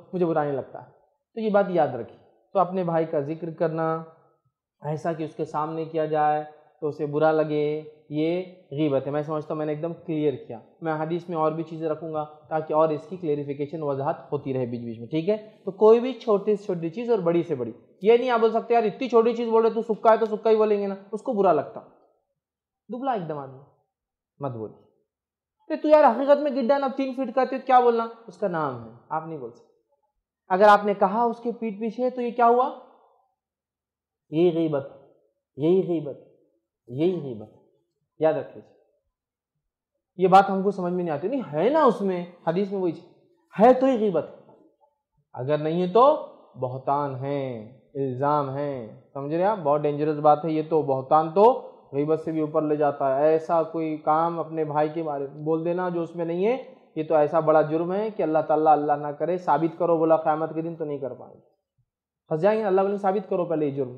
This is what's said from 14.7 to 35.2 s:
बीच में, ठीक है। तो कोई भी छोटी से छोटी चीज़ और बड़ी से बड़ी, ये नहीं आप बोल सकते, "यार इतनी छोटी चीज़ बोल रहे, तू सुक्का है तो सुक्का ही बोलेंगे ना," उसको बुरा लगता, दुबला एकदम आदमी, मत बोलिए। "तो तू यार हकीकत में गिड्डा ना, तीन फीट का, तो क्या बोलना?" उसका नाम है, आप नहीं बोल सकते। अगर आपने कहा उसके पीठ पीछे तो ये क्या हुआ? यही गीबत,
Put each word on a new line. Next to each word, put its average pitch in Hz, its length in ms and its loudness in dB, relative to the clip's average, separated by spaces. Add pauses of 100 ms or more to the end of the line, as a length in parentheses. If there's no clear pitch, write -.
बीच 117 180 -10
में, 117 100 -14
ठीक 160 200 -4
है। 214 80 0 (280)
तो 196 80 -8
कोई 220 260 8
भी 254 160 -4
छोटी 208 400 0
से 196 100 -6
छोटी 165 240 -4
चीज़ 233 220 -4
और 208 100 2
बड़ी 170 220 2
से 165 120 -6
बड़ी, 120 180 -6 (300)
ये 226 140 6
नहीं 254 120 0
आप 233 100 2
बोल 220 120 4
सकते, 226 220 -2
"यार 233 120 4
इतनी 247 220 -4
छोटी 233 260 4
चीज़ 233 160 -4
बोल 226 140 4
रहे, 220 100 2
तू 220 100 -2
सुक्का 220 280 2
है 226 60 6
तो 226 80 0
सुक्का 208 240 0
ही 220 60 6
बोलेंगे 208 320 2
ना," 196 100 -6 (160)
उसको 226 200 -6
बुरा 190 180 4
लगता, 143 300 -2 (1080)
दुबला 254 240 -4
एकदम 160 240 -4
आदमी, 135 240 -14 (800)
मत 139 120 -4
बोलिए। 110 340 -12 (840)
"तो 311 120 -4
तू 311 80 2
यार 302 160 8
हकीकत 269 320 4
में 285 180 -2
गिड्डा 277 220 0
ना, 277 120 -2
तीन 262 260 -6
फीट 254 200 -6
का, 254 100 2
तो 262 160 -4
क्या 254 200 4
बोलना?" 226 280 2 (180)
उसका 202 220 -6
नाम 151 260 -2
है, 113 160 -14 (200)
आप 160 160 -6
नहीं 160 120 -10
बोल 117 120 -12
सकते। - 160 -20 (800)
अगर 190 180 6
आपने 202 280 8
कहा 208 320 2
उसके 233 260 -4
पीठ 214 260 -8
पीछे 233 300 -2
तो 247 120 -6
ये 240 100 -4
क्या 240 160 2
हुआ? 247 180 6 (1700)
यही 170 200 4
गीबत, 156 380 -2 (680)